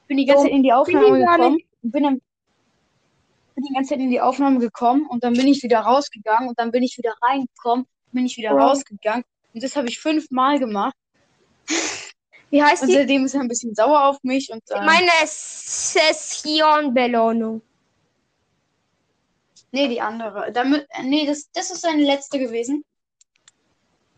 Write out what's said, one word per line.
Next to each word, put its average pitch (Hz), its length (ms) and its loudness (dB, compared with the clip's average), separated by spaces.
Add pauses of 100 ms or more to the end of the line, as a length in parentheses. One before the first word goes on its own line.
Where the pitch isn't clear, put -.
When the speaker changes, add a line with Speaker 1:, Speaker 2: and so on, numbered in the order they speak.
Speaker 1:
bin 285 100 -4
die 269 80 2
ganze 277 180 6
Speaker 2:
So, 277 40 4
Speaker 1:
Zeit 277 80 0
in 269 80 4
die 262 60 4
Speaker 2:
bin 240 80 6
Speaker 1:
Aufnahme 381 420 6
Speaker 2:
ich 370 60 4
gar 349 120 4
Speaker 1:
gekommen 277 180 4
Speaker 2:
nicht - 120 -4 (160)
Speaker 1:
und 233 80 -6
bin 285 120 0
dann, 269 180 0 (1300)
bin 254 100 -6
die 277 80 -8
ganze 269 160 -2
Zeit 277 100 -2
in 262 100 -2
die 247 120 0
Aufnahme 262 380 2
gekommen 247 480 0
und 240 180 -6
dann 240 80 0
bin 262 140 2
ich 277 140 4
wieder 226 200 2
rausgegangen 233 680 0
und 240 100 -10
dann 233 140 -4
bin 247 120 0
ich - 140 -4
wieder 226 240 -6
reingekommen, 254 640 -2 (280)
bin 254 120 -2
ich 247 120 -6
wieder 220 180 -4
Speaker 2:
Ja. 269 100 4
Speaker 1:
rausgegangen. 240 600 -2 (260)
Und 233 120 -12
das 269 120 -8
hab 277 120 -2
ich 233 120 -8
fünfmal 294 600 0
gemacht. 220 340 -4 (1600)
Speaker 2:
Wie 285 120 4
heißt 302 200 2
Speaker 1:
Und 254 60 2
Speaker 2:
die? - 40 4
Speaker 1:
seitdem 269 320 2
ist 262 80 -4
er 277 80 -2
ein 247 60 -4
bisschen 233 260 -8
sauer 277 320 2
auf 277 160 0
mich 262 300 -4
und, 226 180 -14
Speaker 2:
Ich - 60 -4
Speaker 1:
äh, 202 100 -4
Speaker 2:
meine 349 240 4 (160)
Session-Belohnung. 262 2500 -2 (2000)
Speaker 1:
Nee, 277 160 0
die 240 140 -4
andere. 214 500 -8
Damit, 269 400 0
äh, - 100 -12
nee, 285 240 -2
das, 294 260 -6
das 381 200 -8
ist 339 100 -12
seine 311 220 0
letzte 277 340 -2
gewesen. 254 480 -6 (1300)